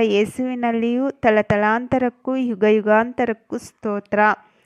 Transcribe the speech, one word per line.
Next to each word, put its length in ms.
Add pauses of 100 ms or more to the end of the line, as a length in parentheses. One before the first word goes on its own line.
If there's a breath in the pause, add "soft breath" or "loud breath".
ಯೇಸುವಿನಲ್ಲಿಯೂ 1120
ತಲತಲಾಂತರಕ್ಕೂ 1300
ಯುಗಯುಗಾಂತರಕ್ಕೂ 1200
ಸ್ತೋತ್ರ. 600 (480 soft breath)